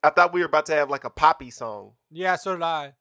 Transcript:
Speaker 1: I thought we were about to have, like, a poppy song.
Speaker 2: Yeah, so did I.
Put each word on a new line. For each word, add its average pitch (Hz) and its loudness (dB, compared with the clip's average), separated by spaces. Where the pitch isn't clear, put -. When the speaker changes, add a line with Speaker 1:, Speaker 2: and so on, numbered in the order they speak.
Speaker 1:
I 151 6
thought 175 4
we 180 -2
were 165 -2
about 151 0
to 165 -2
have, 147 0
like, 139 -6
a 120 -8
poppy 151 2
song. 104 -14
Speaker 2:
Yeah, 180 -2
so 190 -6
did 170 -6
I. 151 -6